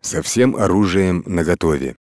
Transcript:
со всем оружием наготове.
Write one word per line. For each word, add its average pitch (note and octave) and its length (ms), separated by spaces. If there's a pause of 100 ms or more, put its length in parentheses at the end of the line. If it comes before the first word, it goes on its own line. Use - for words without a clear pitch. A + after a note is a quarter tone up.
со - 220
всем B2 320
оружием F#2+ 720
наготове. D#2+ 760